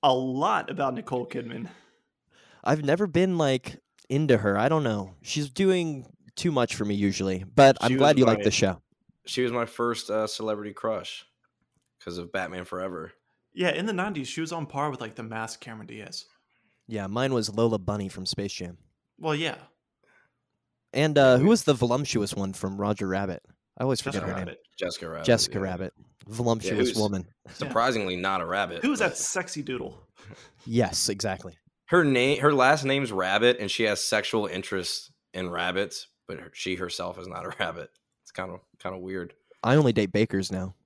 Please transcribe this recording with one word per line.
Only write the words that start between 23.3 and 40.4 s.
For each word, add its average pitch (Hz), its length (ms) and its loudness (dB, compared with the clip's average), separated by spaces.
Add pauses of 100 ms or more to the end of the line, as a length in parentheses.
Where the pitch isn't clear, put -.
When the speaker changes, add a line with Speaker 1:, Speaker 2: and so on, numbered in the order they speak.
Speaker 2:
I - 60 -4
always 131 160 0
forget - 220 -6
Speaker 1:
Jessica 80 40 -6
Speaker 2:
her 92 80 -6
name. 92 120 -6
Speaker 1:
Rabbit. 80 120 -14 (200)
Speaker 3:
Jessica 85 300 -8
Rabbit, 80 180 -8
Speaker 2:
Jessica 113 320 2
Speaker 3:
yeah. 98 60 -2
Speaker 2:
Rabbit. 92 340 -6
Speaker 3:
Yeah, - 360 -20
Speaker 2:
Voluptuous 113 540 0
Speaker 3:
who's 113 100 -4
Speaker 2:
woman. 101 280 -2 (200)
Speaker 1:
Yeah. - 60 -20
Speaker 3:
surprisingly 113 640 -2
not 95 240 -2
a 82 60 -6
rabbit, 87 360 -4
Speaker 1:
Who 262 80 0
was 277 100 -2
Speaker 3:
but 185 100 0
Speaker 1:
that - 80 -10
sexy 175 440 -6
doodle? 127 400 -10 (640)
Speaker 2:
Yes, 117 440 0
exactly. 98 480 -6 (300)
Speaker 3:
Her 175 180 4
name, 135 360 2
her 147 120 6
last 139 320 6
name's 135 280 0
Rabbit, 104 480 4
and 101 100 -4
she - 140 0
has 104 180 0
sexual 107 440 0
interest 92 640 -6 (220)
in 90 160 -6
rabbits, 90 580 -4 (180)
but 80 140 -12
her, 85 120 -18
she - 240 -4
herself 90 420 -8
is 92 100 -14
not 90 160 -10
a 92 60 -8
<laughs> - 100 -8
rabbit. 82 300 -6 (320)
It's - 100 -20
kinda, 92 240 -10 (260)
kinda 95 160 -8
weird. 92 360 -8 (280)
Speaker 2:
I 127 140 4
only 143 160 6
date 101 180 2
bakers 101 400 0